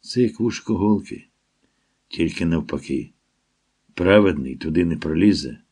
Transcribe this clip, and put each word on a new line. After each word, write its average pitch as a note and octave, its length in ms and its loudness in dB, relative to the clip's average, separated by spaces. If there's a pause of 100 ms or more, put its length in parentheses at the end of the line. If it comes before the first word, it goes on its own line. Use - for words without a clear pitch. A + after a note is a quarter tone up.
Це - 200 -2
як A2+ 180 0
вушко A2+ 360 -2
голки. G2+ 500 -2 (840)
Тільки E2 380 -4
навпаки. D2 640 -4 (840)
Праведний F2 600 2
туди D#2+ 300 0
не E2+ 120 -2
пролізе D#2+ 600 0 (140)